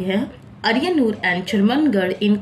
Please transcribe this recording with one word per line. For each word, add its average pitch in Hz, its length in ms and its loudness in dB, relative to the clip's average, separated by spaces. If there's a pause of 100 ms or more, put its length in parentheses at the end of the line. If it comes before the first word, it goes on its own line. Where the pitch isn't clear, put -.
है 190 180 -2 (460)
Aryanur 254 500 0
and 180 280 -2
चर्मनगढ़ 208 680 2
in 208 280 0